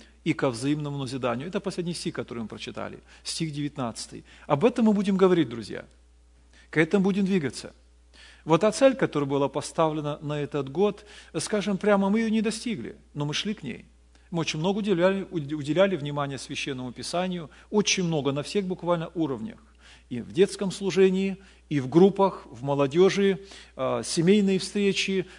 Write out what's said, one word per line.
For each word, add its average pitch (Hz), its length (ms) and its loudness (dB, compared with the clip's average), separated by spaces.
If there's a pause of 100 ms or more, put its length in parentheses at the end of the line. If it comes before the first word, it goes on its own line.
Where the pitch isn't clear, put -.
(240)
и 160 100 0
ко 143 160 0
взаимному 143 480 -2
назиданию». 127 500 -4
Это 190 120 -6
последний 175 340 -6
стих, 160 220 -8
который 117 240 -8
мы 110 80 -8
прочитали, 104 520 -12 (240)
стих 156 300 -6
девятнадцатый. 139 720 -8 (220)
Об 147 180 4
этом 247 200 4
мы 220 80 6
будем 196 240 2
говорить, 180 320 6
друзья. 101 360 -10 (840)
К - 60 -4
этому 165 260 4
будем 196 220 2
двигаться. 170 480 -2 (720)
Вот 160 180 4
та 214 100 4
цель, 269 240 6
которая 147 340 0
была 139 200 2
поставлена 156 720 -2
на 147 180 -4
этот 139 300 -4
год, 196 340 -2 (320)
скажем 196 400 -2
прямо, 196 320 4
мы 220 120 2
ее 226 80 -2
не 220 120 2
достигли, 202 540 -6 (180)
но 147 120 -4
мы 147 100 -4
шли 208 180 -4
к - 80 -16
ней. 110 240 -10 (460)
Мы 170 80 -4
очень 156 200 -4
много 190 200 0
уделяли, 190 500 2
уд-, 151 240 -6
уделяли 156 420 2
внимания 143 440 -6
Священному 131 520 -8
Писанию, 175 600 -6 (180)
очень 202 340 2
много, 151 280 0
на 143 100 -2
всех 202 240 -4
буквально 170 480 -2
уровнях. 131 460 -4 (500)
И 120 100 -6
в 95 140 -10
детском 190 380 0
служении, 190 640 2 (320)
и 147 100 0
в 127 80 -2
группах, 185 640 4
в 113 120 -14
молодежи, 175 760 4 (380)
э, 127 260 -2
семейные 190 560 4
встречи, 196 640 -2 (140)